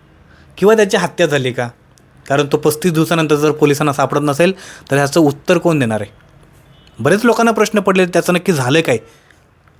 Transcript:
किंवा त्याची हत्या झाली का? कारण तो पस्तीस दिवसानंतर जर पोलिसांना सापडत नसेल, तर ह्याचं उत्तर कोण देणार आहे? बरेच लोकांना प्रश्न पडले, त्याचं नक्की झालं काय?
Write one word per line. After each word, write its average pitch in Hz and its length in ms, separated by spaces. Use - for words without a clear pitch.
किंवा 208 180
त्याची 214 220
हत्या 175 280
झाली 135 260
का? 120 180
कारण 143 220
तो 151 60
पस्तीस 151 340
दिवसानंतर 156 440
जर 147 160
पोलिसांना 143 420
सापडत 139 300
नसेल, 147 300
तर 139 40
ह्याचं 143 240
उत्तर 151 380
कोण 165 220
देणार 113 220
आहे? - 220
बरेच 175 260
लोकांना 233 260
प्रश्न 214 280
पडले, 190 260
त्याचं 175 280
नक्की 180 200
झालं 139 280
काय? 131 160